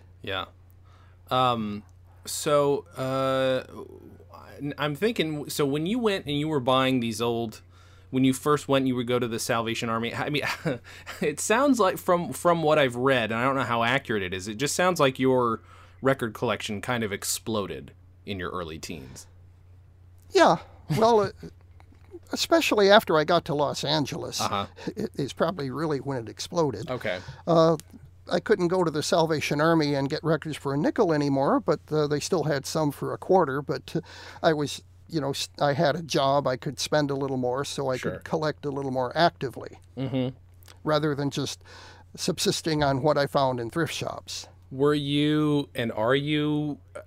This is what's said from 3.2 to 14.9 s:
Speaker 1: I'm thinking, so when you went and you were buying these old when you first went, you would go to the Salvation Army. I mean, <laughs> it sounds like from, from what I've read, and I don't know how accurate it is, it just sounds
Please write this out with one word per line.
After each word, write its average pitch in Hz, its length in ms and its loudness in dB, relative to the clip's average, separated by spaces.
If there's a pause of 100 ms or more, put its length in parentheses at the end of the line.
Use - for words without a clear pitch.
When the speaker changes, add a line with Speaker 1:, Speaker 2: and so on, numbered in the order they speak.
Speaker 1:
I'm 147 180 -2
thinking, 160 540 -2
so 147 160 0
when 147 200 0
you 226 140 0
went 208 260 0
and 147 120 -2
you 147 120 0
were 151 100 0
buying 131 400 4
these 113 220 -2
old 117 400 -2 (480)
when 131 140 2
you 131 100 6
first 147 360 0
went, 135 180 4
you 123 80 0
would 123 120 -2
go 123 120 2
to 123 80 0
the 110 120 -4
Salvation 117 500 -2
Army. 113 260 -2
I 131 140 -4
mean, 147 140 -2 (200)
<laughs> 127 160 -2 (420)
it 151 180 -2
sounds 247 400 4
like 185 180 4
from, 175 360 0
from 170 300 2
what 151 160 6
I've 127 160 2
read, 123 360 2
and 113 80 -2
I 120 40 0
don't 135 120 2
know 135 80 0
how 117 200 0
accurate 117 400 0
it 90 100 -4
is, 92 140 -6
it 107 80 -8
just 139 200 -2
sounds 180 240 2